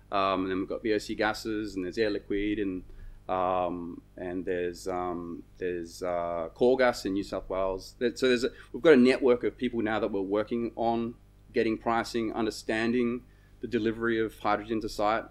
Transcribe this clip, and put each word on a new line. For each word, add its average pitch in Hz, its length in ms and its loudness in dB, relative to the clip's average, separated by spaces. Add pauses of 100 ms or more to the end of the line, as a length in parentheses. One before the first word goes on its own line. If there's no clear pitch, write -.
(100)
Um, 95 320 2
and 95 80 -2
then 92 100 0
we've 95 80 -4
got - 140 -6
V 107 120 2
O 104 40 2
C 107 160 -6
Gases, 107 600 -2
and 92 100 -4
there's 90 140 -6
Air 107 120 2
Liquide, 104 520 -2
and, 92 200 -4 (460)
um, 90 720 -2 (160)
and 90 280 -8
there's, 87 420 -4
um, 87 560 -6 (160)
there's, 87 420 -6
uh, 85 540 -2
Coregas 123 520 4
in 95 80 -2
New 101 100 -2
South - 260 -8
Wales. 95 480 -4
There, 120 160 0
so 131 140 2
there's 123 160 4
a, 120 60 0 (220)
we've 120 100 -8
got 160 100 10
a 131 60 10
network 123 440 6
of 107 160 -2
people 117 240 -2
now 107 160 0
that 107 140 0
we're 98 80 0
working 107 560 0
on 117 380 0 (380)
getting 113 240 2
pricing, 113 560 -2
understanding 117 880 -2 (380)
the 120 60 -8
delivery 113 540 0
of 110 180 -4
hydrogen 107 440 0
to 107 60 -4
site 107 420 0